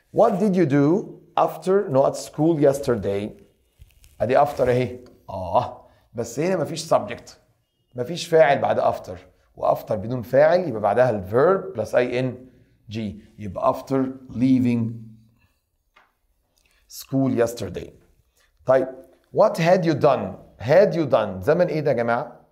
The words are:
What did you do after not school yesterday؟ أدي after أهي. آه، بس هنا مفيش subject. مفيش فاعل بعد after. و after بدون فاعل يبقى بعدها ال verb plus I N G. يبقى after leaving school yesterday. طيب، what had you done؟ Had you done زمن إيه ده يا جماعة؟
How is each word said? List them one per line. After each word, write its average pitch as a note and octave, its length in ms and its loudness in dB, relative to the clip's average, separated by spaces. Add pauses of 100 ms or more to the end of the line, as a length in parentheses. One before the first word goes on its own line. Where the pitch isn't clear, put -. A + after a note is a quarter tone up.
(160)
What A3 140 4
did G3 240 0
you F3 120 2
do D3 500 2 (220)
after F#3+ 520 -2
not C#3 260 2
school D#3+ 420 -2
yesterday؟ A2 680 0 (920)
أدي B2+ 240 2
after - 160 -4
أهي. B2 380 0 (320)
آه، G2 560 -4 (280)
بس A#2 260 -8
هنا F#3 160 -2
مفيش D3+ 380 -4
subject. - 360 -4 (640)
مفيش B2 320 -8
فاعل D3 320 6
بعد A2 220 0
after. G#2 380 -2 (380)
و - 180 2
after - 180 -6
بدون A2+ 300 -6
فاعل E3 460 2
يبقى A2 120 -6
بعدها A2 300 2
ال G#2 200 -4
verb D#3+ 480 2
plus G#2+ 100 -4
I B2+ 340 0
N B2 120 -4 (600)
G. A2+ 60 -6 (380)
يبقى G#2+ 360 -2
after - 220 -6 (360)
leaving A#2+ 600 2 (2000)
school B2+ 560 -2
yesterday. F#2 460 -8 (760)
طيب، C3 220 2 (480)
what G#3 200 2
had E3+ 280 2
you D#3+ 100 2
done؟ A2+ 400 0 (280)
Had D#3+ 320 4
you D3+ 180 -2
done G2 280 0
زمن E3 260 2
إيه D#3 140 -4
ده D3 100 -2
يا A#2+ 60 0
جماعة؟ A#2 440 -2 (120)